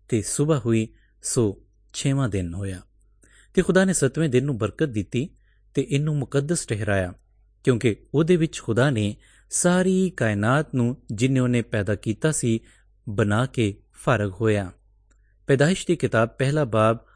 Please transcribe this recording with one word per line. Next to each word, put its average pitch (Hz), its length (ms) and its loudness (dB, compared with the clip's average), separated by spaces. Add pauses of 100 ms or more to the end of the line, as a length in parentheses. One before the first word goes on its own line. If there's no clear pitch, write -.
ਤੇ 110 120 0
ਸੁਬਹ 147 340 0 (100)
ਹੋਈ, 113 220 2 (360)
ਸੋ 107 380 -2 (320)
ਛੇਵਾਂ 135 360 -2
ਦਿਨ 90 240 -4
ਹੋਇਆ। 95 280 -8 (720)
ਤੇ 185 80 2
ਖੁਦਾ 185 240 4
ਨੇ 185 80 0
ਸੱਤਵੇਂ 147 360 0
ਦਿਨ 127 160 2
ਨੂੰ 139 120 -2
ਬਰਕਤ 107 300 -2
ਦਿੱਤੀ 113 420 -4 (440)
ਤੇ 139 160 -2
ਇਹਨੂੰ 151 280 -2
ਮੁਕੱਦਸ 143 500 -2
ਠਹਿਰਾਇਆ, 101 460 -2 (500)
ਕਿਉਂਕਿ 120 320 2 (180)
ਉਹਦੇ 160 220 4
ਵਿੱਚ 160 260 -2
ਖੁਦਾ 123 280 2
ਨੇ 107 260 -2 (340)
ਸਾਰੀ 185 600 2
ਕਾਇਨਾਤ 120 680 0
ਨੂੰ, 123 220 0 (140)
ਜਿੰਨੇ 131 280 0
ਉਹਨੇ 123 220 2
ਪੈਦਾ 104 340 -2
ਕੀਤਾ 113 360 -2
ਸੀ, 113 280 0 (500)
ਬਣਾ 104 360 0
ਕੇ 107 300 -2 (180)
ਫਾਰਗ 104 380 0 (100)
ਹੋਇਆ।" 104 300 0 (760)
ਪੈਦਾਇਸ਼ 143 400 2
ਦੀ 175 80 2
ਕਿਤਾਬ 117 340 0
ਪਹਿਲਾ 143 360 -2
ਬਾਬ, 110 320 2 (180)